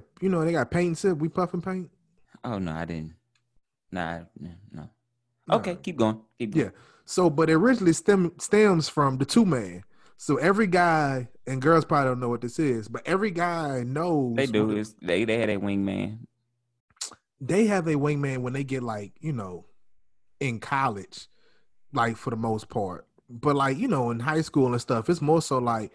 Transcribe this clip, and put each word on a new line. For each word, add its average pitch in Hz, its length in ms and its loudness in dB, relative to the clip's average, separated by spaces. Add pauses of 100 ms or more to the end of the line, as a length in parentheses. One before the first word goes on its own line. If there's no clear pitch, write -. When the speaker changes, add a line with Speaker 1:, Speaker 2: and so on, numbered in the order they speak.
(220)
Speaker 1:
You 185 80 0
know, 170 160 2
they 170 80 0
got - 180 0
paint 175 160 2
and 165 100 -2
sip. 185 200 0
We 156 120 -2
puff 175 240 -4
and 180 100 -4
paint. 185 260 -8 (540)
Speaker 2:
Oh, 113 160 -4
no, 87 140 -4
I 82 120 -6
didn't. 82 280 -8 (800)
Nah, 85 280 -6 (220)
n-, 85 160 -16 (140)
no. 76 180 -16 (580)
Speaker 1:
Nah. - 100 0
Speaker 2:
Okay, 185 180 -4
keep 175 220 -10
going. 110 240 0 (180)
Keep 107 140 -6
going. 139 120 2
Speaker 1:
Yeah. 92 60 -10 (340)
So, 180 240 2
but 160 200 2
it 160 40 6
originally 190 400 4
stem-, 185 460 2
stems 202 500 4
from 135 280 2
the 135 80 0
two 233 200 6
man. 101 380 -2 (340)
So - 200 -2
every 196 300 4
guy, 156 600 2 (180)
and 131 160 -4
girls 160 240 6
probably 143 260 2
don't 123 100 -2
know 123 80 -2
what 120 120 -2
this 120 160 -8
is, 120 300 0
but 113 180 -10
every 190 260 0
guy 165 520 -2
knows 139 540 0
Speaker 2:
They 135 100 2
do. 107 200 2
Speaker 1:
what 110 80 0
the 104 40 -2
Speaker 2:
It's, 107 220 -8
they, 87 240 0
they 110 120 0
had 110 120 0
a 104 80 0
wingman. 98 640 -2 (1200)
Speaker 1:
They 175 240 2
have 190 220 2
a 160 80 2
wingman 143 440 -2
when 123 140 -4
they 139 100 -4
get, 131 180 -6
like, 107 380 -8
you 156 140 -6
know, 92 320 -8 (760)
in 120 200 -4
college, 123 680 -4 (680)
like, 117 220 0
for - 140 -8
the 117 80 -4
most 110 320 -4
part. 95 360 -6 (240)
But, 143 280 -2
like, 135 200 0
you 226 120 -2
know, 131 220 0
in 117 100 -4
high 156 200 0
school 131 300 2
and 120 100 0
stuff, 113 280 -2
it's 170 120 0
more 156 200 4
so, 135 160 -2
like, 113 380 -2